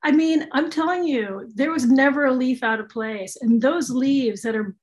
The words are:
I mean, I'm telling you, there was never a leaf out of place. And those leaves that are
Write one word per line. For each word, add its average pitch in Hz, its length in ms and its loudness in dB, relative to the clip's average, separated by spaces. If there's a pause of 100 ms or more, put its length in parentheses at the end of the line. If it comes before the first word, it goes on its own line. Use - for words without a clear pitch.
I 302 100 0
mean, 320 420 2
I'm 311 160 0
telling 339 360 -2
you, 214 480 -4
there 269 180 -2
was 302 140 -2
never 269 400 4
a 262 80 2
leaf 254 300 -2
out 220 160 0
of 214 100 -10
place. 214 520 -8
And 233 200 4
those 285 280 0
leaves 254 520 0
that 226 140 -4
are 202 280 -4